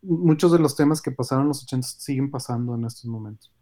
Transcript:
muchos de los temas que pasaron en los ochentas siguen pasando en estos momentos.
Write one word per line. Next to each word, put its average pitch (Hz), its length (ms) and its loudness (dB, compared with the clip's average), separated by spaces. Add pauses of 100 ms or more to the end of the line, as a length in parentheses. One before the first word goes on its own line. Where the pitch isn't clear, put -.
muchos 170 500 4
de 170 60 6
los 156 180 2
temas 151 240 2
que 147 100 -6
pasaron 131 340 0
en 147 40 2
los 143 140 -4
ochentas - 360 -6
siguen 139 320 -4
pasando 123 440 -6
en 117 100 -4
estos 113 220 -10
momentos. 107 440 -12 (120)